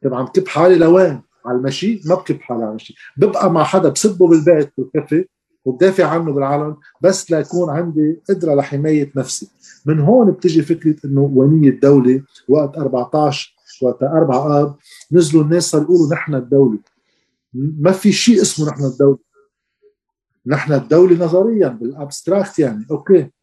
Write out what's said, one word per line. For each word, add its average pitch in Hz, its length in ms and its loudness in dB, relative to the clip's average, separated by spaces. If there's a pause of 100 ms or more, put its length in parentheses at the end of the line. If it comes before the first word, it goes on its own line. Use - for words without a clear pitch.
طب 131 100 -4
عم 127 140 -8
كب - 200 -4
حالي 180 280 2
لوين؟ 165 460 2 (240)
على 123 120 -4
المشي؟ 170 480 -6
ما 165 100 0
بكب - 260 -8
حالي 117 200 -8
على 113 80 -8
المشي. 110 260 -16 (220)
ببقى 180 340 0
مع 160 120 2
حدا 175 260 0
بسبه 180 380 0
بالبيت 156 500 2
بالكافيه 151 500 -4 (380)
وبدافع 170 400 2
عنه 156 280 -4
بالعلن، 147 420 -4 (260)
بس 185 300 -2
ليكون 170 380 -2
عندي 156 600 -4
قدرة 165 260 -2
لحماية 143 600 -2
نفسي. - 320 -8 (380)
من 156 140 0
هون 202 320 4
بتجي 160 300 0
فكرة 160 340 -2 (100)
إنه 139 160 -2
ونية 139 480 4
الدولة 135 540 2 (260)
وقت 143 280 0
أربعتاش، 139 800 -4 (240)
وقت 123 220 -2
أربعة 147 580 0
آب، 147 140 -4 (360)
نزلوا 160 320 2
الناس 160 260 -2
صاروا 151 160 0
يقولوا: 165 280 2
"نحن - 220 -8
الدولة". 123 440 0 (720)
ما 151 380 -2
في 196 200 0
شيء 208 300 2
اسمه 156 280 -4
نحن 143 160 -6
الدولة. 135 340 0 (1300)
نحن 143 280 -4
الدولة 170 520 4
نظريًا، 190 420 0
بالأبستراكت 143 920 -6
يعني، 117 320 -2
أوكي. 151 380 0 (140)